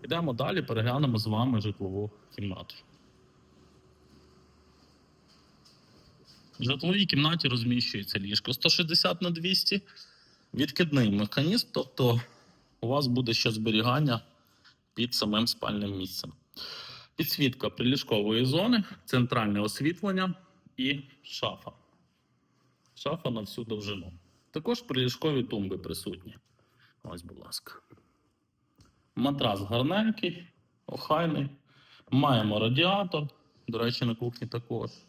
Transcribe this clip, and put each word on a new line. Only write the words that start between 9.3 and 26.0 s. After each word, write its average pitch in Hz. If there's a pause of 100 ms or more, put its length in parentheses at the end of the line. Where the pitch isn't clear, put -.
двісті, 185 (720)
відкидний 143
механізм, 135
тобто 120 (600)
у 113
вас 139
буде 123
ще -
зберігання 113 (760)
під 120
самим 107
спальним 104
місцем. - (840)
Підсвітка 131
приліжкової 117
зони, 196 (200)
центральне 117
освітлення 180 (420)
і 139 (220)
шафа. - (1200)
Шафа 151
на 113
всю 110
довжину. 101 (380)
Також 226
приліжкові 131
тумби 101
присутні. 87 (680)